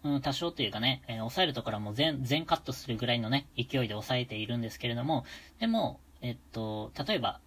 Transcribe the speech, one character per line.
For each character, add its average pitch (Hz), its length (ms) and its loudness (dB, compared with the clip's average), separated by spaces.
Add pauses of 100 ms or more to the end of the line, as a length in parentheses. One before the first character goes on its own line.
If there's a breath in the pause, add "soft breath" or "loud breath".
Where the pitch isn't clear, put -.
う 143 140 4
ん、 135 40 2
多 139 120 0
少 170 180 0
と 156 100 -4
い 113 60 2
う 95 40 -2
か 107 80 -4
ね、 131 280 2
え 120 60 -6
ー、 113 40 -4
抑 117 260 2
え 175 40 4
る 139 60 0
と 127 100 -4
こ - 80 -2
ろ 107 40 -2
は 104 40 -2
も 104 120 -4
う - 40 -6
全、 143 280 2
全 147 220 2
カ 165 100 4
ッ - 60 -6
ト - 100 -8
す - 160 -8
る 117 100 0
ぐ 120 100 0
ら 120 80 4
い 120 40 0
の 113 120 0
ね、 139 240 2
勢 127 280 0
い 117 40 0
で - 20 -4
抑 107 300 0
え 123 60 0
て 110 100 -8
い 107 100 -2
る 120 120 -2
ん 120 40 0
で 113 80 -2
す - 80 -12
け 123 120 -2
れ 117 60 0
ど 120 80 -2
も、 147 220 2 (340 loud breath)
で 226 60 0
も、 226 340 2 (220)
え 120 100 -2
っ - 60 -6 (140)
と、 110 400 -4 (160)
例 214 80 2
え 160 40 2
ば - 280 0